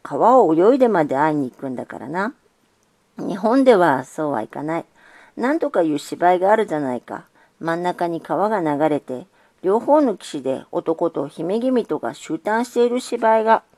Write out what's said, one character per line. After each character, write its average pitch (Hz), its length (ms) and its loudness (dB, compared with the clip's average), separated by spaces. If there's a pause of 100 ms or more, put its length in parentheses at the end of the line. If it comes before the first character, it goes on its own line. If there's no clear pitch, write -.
川 208 380 4
を 165 120 4
泳 190 220 4
い 269 40 2
で 254 80 4
ま 185 180 2
で 135 100 -2
会 151 180 2
い - 20 -2
に 139 140 -2
行 - 80 -18
く 135 120 -8
ん 127 60 -8
だ 117 100 -8
か - 140 -14
ら 107 80 -14
な。 190 260 -6 (840)
日 - 200 -8
本 226 260 2
で 247 120 8
は 151 280 4
そ 151 260 -6
う - 20 -2
は 117 100 -2
い 113 60 -8
か 135 160 -12
な 160 160 -4
い。 - 60 -10 (520)
な 247 160 -2
ん 330 60 -2
と 294 100 -2
か 208 140 0
い 160 80 0
う 143 80 -2
芝 175 340 0
居 185 60 0
が 190 120 2
あ 220 40 4
る 220 100 2
じ 185 100 -6
ゃ 151 40 -2
な 131 160 -4
い 117 60 -8
か。 - 240 -14 (340)
真 165 180 -4
ん 175 60 -6
中 180 240 -2
に 165 140 -6
川 170 280 -2
が 214 120 -2
流 151 280 0
れ 147 100 0
て、 127 280 -10 (340)
両 196 180 2
方 277 220 4
の 233 160 0
岸 - 240 -12
で 127 300 -4
男 165 380 -2
と 151 180 -6
姫 175 320 -6
君 247 260 0
と 151 140 -4
が 120 140 -6
集 - 280 -10
団 220 240 -2
し - 80 -12
て 240 120 2
い 247 40 2
る 240 100 -4
芝 226 400 0
居 220 40 0
が。 226 200 2 (140)